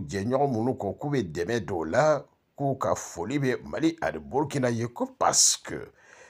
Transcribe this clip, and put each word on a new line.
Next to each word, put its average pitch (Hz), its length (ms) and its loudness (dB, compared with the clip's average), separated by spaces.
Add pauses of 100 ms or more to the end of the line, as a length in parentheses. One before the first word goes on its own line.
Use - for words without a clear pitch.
jɛɲɔgɔn 123 460 0
minnu 117 240 0
ko 98 160 -2
k'u - 160 -6
bɛ 117 240 0
dɛmɛ 90 320 -2
don 92 140 -4
o 80 60 -2
la, 135 360 4 (340)
k'u 139 220 -2
ka 87 160 0
foli 104 460 -4
bɛ 131 260 0
Mali 143 340 0
ani 78 200 -2
Burukina 131 500 0
ye, 117 240 0
ko 254 140 -4 (100)
parce - 400 4
que - 320 -10 (400)